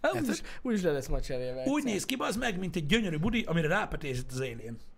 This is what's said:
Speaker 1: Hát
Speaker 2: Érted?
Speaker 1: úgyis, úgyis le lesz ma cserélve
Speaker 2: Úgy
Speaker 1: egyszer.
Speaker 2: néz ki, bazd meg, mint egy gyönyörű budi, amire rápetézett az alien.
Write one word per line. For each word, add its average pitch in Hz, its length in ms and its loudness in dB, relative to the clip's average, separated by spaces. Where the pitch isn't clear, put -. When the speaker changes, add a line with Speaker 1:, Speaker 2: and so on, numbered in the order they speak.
Speaker 1:
Hát 320 120 4
Speaker 2:
Érted? 311 160 0
Speaker 1:
úgyis, - 120 -2
úgyis 214 200 0
le 175 100 2
lesz 135 160 -2
ma 139 140 2
cserélve 127 440 -4
Speaker 2:
Úgy 285 120 2
Speaker 1:
egyszer. 269 140 0
Speaker 2:
néz 190 140 0
ki, 262 100 0
bazd 240 240 0
meg, 214 200 0
mint 185 160 -2
egy 165 100 0
gyönyörű 185 320 4
budi, 208 260 2
amire 165 240 2
rápetézett 131 640 0
az 127 80 -4
alien. 117 380 -6